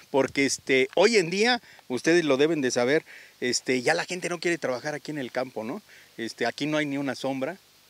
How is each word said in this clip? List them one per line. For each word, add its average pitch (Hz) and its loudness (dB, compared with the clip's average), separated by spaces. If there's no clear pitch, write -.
porque, 139 2
este, 131 0
hoy 214 6
en 165 2
día, 226 2
ustedes 160 2
lo 135 4
deben 151 2
de 127 2
saber, 127 2
este, 127 0
ya 151 2
la 170 -4
gente 175 -8
no 175 -6
quiere 170 -2
trabajar 131 -4
aquí 147 -10
en 151 -6
el 123 -6
campo, 127 -6
¿no? 151 -8
Este, 113 -6
aquí 143 -4
no 151 -2
hay 151 0
ni 139 -4
una 135 -4
sombra, 135 -4